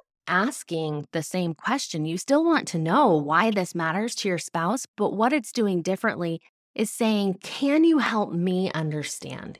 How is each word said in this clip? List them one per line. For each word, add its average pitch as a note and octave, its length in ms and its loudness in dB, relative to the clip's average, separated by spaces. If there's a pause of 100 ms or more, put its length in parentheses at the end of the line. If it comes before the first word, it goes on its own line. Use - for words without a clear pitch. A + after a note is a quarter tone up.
(260)
asking D#3+ 840 -2
the E3 100 -2
same F3 320 -2
question. G#3 500 -4
You E3 140 -4
still D4 260 2
want E4 240 2
to E3+ 100 -4
know F3+ 380 4
why D#3 340 2
this G3 240 -2
matters F3 420 -2
to - 120 -2
your F3+ 100 0
spouse, E3+ 480 -2 (100)
but G#3 180 0
what A3 180 2
it's D4+ 200 -2
doing G3 300 0
differently E3+ 580 -2 (340)
is G#3+ 160 -2
saying, G#3 520 0
"Can C#4+ 420 2
you E4 140 6
help A3 340 0
me F3+ 400 0
understand?" D3+ 880 -6